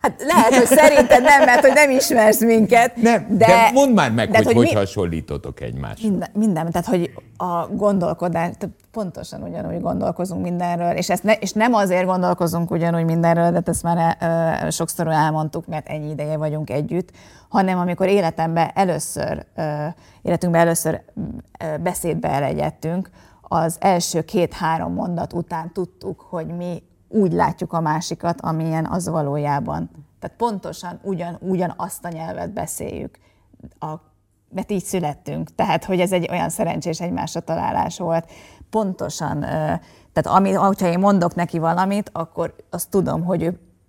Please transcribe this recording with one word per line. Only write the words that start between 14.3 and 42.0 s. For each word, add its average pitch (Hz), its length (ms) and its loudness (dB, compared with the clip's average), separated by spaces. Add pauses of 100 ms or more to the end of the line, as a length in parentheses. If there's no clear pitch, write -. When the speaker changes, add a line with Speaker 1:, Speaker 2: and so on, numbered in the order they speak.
Speaker 1:
ö, 156 60 -4
sokszor 165 360 -4
elmondtuk, 156 600 -2
mert 156 220 -10
ennyi 151 220 -8
ideje 151 260 -6
vagyunk 151 340 -4
együtt, 147 400 -4 (380)
hanem 190 300 2
amikor 180 300 -2
életemben 165 680 0
először, 156 720 -2 (100)
ö, 170 60 -6 (600)
életünkben 170 400 0
először, 165 380 0 (600)
ö, 156 220 -6
beszédbe 165 460 -4
elegyedtünk, 151 840 -4 (320)
az 165 380 -2
első 175 420 0
két-három 170 680 -2
mondat 175 400 -6
után 165 400 -8
tudtuk, 180 480 -10 (100)
hogy 160 160 -8
mi 175 360 -10 (320)
úgy 196 180 2
látjuk 170 400 -2
a 165 80 -2
másikat, 160 600 -4
amilyen 160 460 -2
az 180 220 -4
valójában. 147 840 -4 (300)
Tehát - 160 -14
pontosan 180 680 -8
ugyan, 175 380 -6
ugyanazt 180 640 -4
a 180 40 -8
nyelvet 170 440 -10
beszéljük, - 640 -10 (600)
a, 151 80 -10 (680)
mert 185 160 -8
így 190 140 -4
születtünk. 151 680 -6
Tehát, 170 300 -2
hogy 185 160 -2
ez 180 120 0
egy 175 180 0
olyan 170 180 -4
szerencsés 165 520 -4
egymásra 175 400 -6
találás 170 580 -4
volt. 165 320 -4 (400)
Pontosan, 180 640 -4
ö, 147 100 -4 (680)
tehát - 140 0
ami, 190 260 4
hogyha 196 340 2
én 170 120 0
mondok 190 360 2
neki 175 240 -4
valamit, 185 540 -2